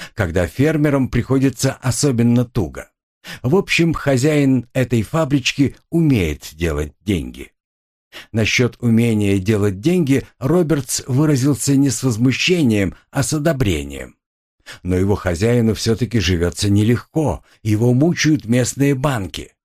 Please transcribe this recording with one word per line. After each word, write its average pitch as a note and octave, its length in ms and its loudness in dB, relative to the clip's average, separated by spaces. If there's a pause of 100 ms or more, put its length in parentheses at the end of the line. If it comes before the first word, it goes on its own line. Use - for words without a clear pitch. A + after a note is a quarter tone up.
(140)
когда F2+ 340 -2
фермерам D3 600 0
приходится C3 640 0
особенно A#2+ 720 0
туго. D#2+ 440 -6 (540)
В D3 120 2
общем, E3+ 380 2
хозяин C#3 800 2
этой B2 300 0
фабрички C#3 720 0 (140)
умеет A#2+ 640 0
делать D#2 460 -4
деньги. C2+ 520 -4 (800)
Насчет A2+ 460 0
умения A2 600 2
делать G2+ 400 0
деньги C#3 460 0 (120)
Робертс D3+ 720 0
выразился C#3 680 2
не C#3 120 4
с - 140 -4
возмущением, A#2+ 920 0 (140)
а C3+ 140 -2
с C#3 100 -4
одобрением. F2 840 -4 (640)
Но F2+ 120 -2
его G2 200 2
хозяину A2 600 0
все-таки A2+ 440 -2
живется F2 500 0
нелегко, G#2+ 760 0 (180)
его A2 320 2
мучают D3+ 520 2
местные B2+ 500 0
банки. B2 580 -6 (120)